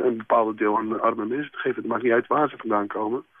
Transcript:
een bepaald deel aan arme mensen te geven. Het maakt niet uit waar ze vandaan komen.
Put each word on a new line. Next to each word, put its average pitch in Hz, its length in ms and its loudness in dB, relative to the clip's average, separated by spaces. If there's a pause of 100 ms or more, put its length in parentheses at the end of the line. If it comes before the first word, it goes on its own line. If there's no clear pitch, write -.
een 123 140 2
bepaald 110 400 2
deel 107 200 2
aan 110 240 -2
arme 113 240 0
mensen 143 260 -4
te - 60 -20
geven. 127 240 -4
Het 113 100 -4
maakt 113 120 -2
niet 123 80 4
uit 117 160 2
waar 143 220 2
ze - 80 -14
vandaan 104 300 -2
komen. 107 360 -4 (160)